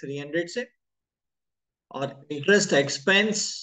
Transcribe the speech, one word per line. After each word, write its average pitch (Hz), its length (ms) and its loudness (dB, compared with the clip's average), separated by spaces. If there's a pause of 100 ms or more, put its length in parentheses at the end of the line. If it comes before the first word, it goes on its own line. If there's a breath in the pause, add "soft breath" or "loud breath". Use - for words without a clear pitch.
थ्री 139 180 -8
हंड्रेड 156 300 -4
से 247 180 -8 (1200)
और 135 420 -8
interest 190 400 2
expense 190 680 2 (220)